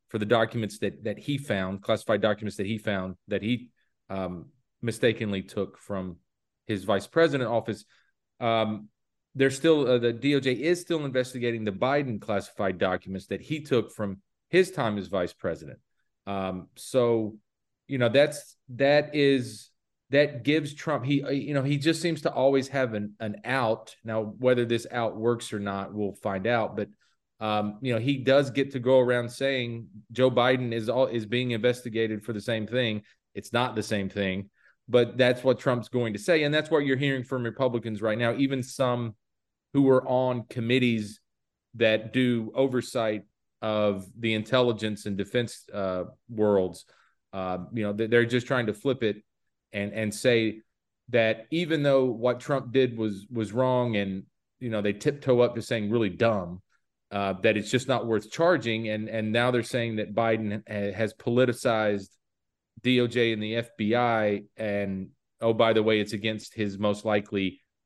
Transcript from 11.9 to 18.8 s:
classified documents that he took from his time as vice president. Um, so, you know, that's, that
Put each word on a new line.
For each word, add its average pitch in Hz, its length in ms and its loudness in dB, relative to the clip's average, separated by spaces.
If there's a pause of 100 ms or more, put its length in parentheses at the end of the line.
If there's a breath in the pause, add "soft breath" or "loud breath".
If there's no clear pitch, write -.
classified 98 580 -4
documents 92 480 -2
that 95 140 -6
he 156 200 -6
took 127 320 0
from 98 260 -8 (320)
his 185 200 4
time 117 260 -2
as 92 120 -6
vice 90 240 -2
president. 78 480 -8 (480)
Um, 95 480 -6
so, 117 600 0 (520)
you 139 100 -4
know, 120 100 4
that's, 147 480 2 (200)
that 147 400 4